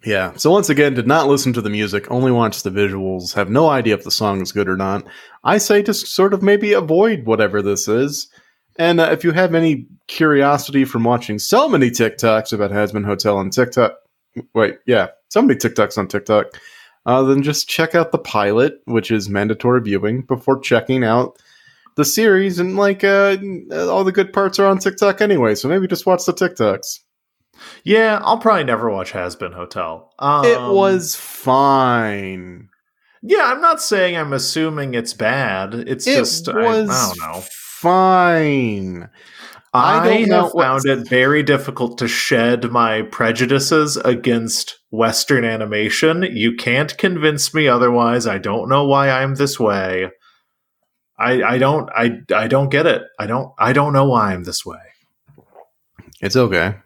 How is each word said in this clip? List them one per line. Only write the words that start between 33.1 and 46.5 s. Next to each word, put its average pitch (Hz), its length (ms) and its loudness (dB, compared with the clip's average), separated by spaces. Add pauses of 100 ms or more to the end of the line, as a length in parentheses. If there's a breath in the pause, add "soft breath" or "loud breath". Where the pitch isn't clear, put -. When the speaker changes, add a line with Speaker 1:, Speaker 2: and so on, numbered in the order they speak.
Speaker 2:
Yeah, 330 220 0
I'm 262 180 -2
not 330 200 2
saying 180 360 0
I'm 147 160 -4
assuming 143 600 -4
it's 117 180 -6
bad. 110 640 -2
It's 131 320 -6
Speaker 1:
It 269 80 2
Speaker 2:
just, - 340 -2
I, - 40 -6
Speaker 1:
was 220 360 0
Speaker 2:
I 123 200 0
don't 87 100 -10
know. 82 320 -10
Speaker 1:
fine. 156 1600 0 (640 loud breath)
I 127 260 4
Speaker 2:
I 175 80 2
Speaker 1:
don't 220 220 2
know 180 140 4
Speaker 2:
have 170 100 -4
Speaker 1:
what 165 100 0
Speaker 2:
found 131 220 0
it 131 220 0
very 131 340 2
difficult 135 580 -2
to 120 80 -2
shed 120 640 0
my 113 320 0
prejudices 135 960 0
against 117 840 -2 (100)
Western 113 560 0
animation. 110 800 -2
You 117 320 -2